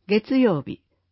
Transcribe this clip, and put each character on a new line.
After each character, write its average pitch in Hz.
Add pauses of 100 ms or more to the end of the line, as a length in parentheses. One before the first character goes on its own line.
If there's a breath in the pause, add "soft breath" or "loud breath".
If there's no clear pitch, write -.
月 214
曜 202
日、 - (300)